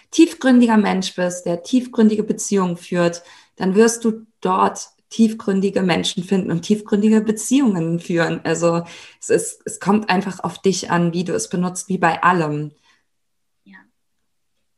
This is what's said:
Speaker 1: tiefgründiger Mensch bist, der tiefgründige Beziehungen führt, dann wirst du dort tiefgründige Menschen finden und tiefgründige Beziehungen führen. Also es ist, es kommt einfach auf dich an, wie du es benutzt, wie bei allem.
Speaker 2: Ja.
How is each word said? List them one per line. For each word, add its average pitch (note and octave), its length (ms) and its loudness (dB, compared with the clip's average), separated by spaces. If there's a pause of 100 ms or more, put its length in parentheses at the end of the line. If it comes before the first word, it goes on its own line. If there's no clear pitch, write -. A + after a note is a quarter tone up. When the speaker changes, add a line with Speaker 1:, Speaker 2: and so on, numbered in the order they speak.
(120)
Speaker 1:
tiefgründiger B3 640 4
Mensch F#3+ 400 0
bist, F3+ 300 -4
der E3+ 160 -4
tiefgründige A3 600 2
Beziehungen G3 540 -2
führt, E3+ 460 -2 (340)
dann F#3+ 180 -2
wirst A3+ 300 4
du A3 200 -2 (160)
dort F#3+ 500 -2 (200)
tiefgründige G3+ 720 0
Menschen F3+ 400 -2
finden F#3 300 -2
und E3+ 100 -4
tiefgründige G#3+ 600 2
Beziehungen G#3+ 760 0
führen. E3 460 -2
Also E3+ 380 0 (380)
es - 100 -6
ist, - 340 -2
es - 160 -12
kommt G#3+ 300 0
einfach F#3 300 -2
auf - 220 -8
dich F#3+ 280 -2
an, E3+ 220 0
wie F3+ 120 -4
du F3 100 -6
es - 140 -4
benutzt, F3+ 400 -6
wie F#3+ 100 -2
bei E3+ 240 0
allem. D3+ 480 0 (960)
Speaker 2:
Ja. G3 140 -20 (1000)